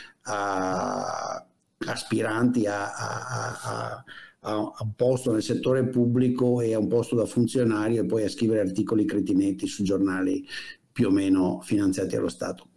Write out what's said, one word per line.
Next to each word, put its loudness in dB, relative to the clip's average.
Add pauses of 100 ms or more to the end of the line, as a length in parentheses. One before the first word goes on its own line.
(220)
a -4 (400)
aspiranti 0
a, -4
a, -8
a, -6 (360)
a, -4
a -10
un -6
posto 2
nel 2
settore 2
pubblico 2
e 2
a 0
un 0
posto 2
da 2
funzionario 2
e 0
poi 0
a 0
scrivere 2
articoli 0
cretinetti 0
su -4
giornali 0 (440)
più 2
o 4
meno 2
finanziati 0
allo 0
Stato. -10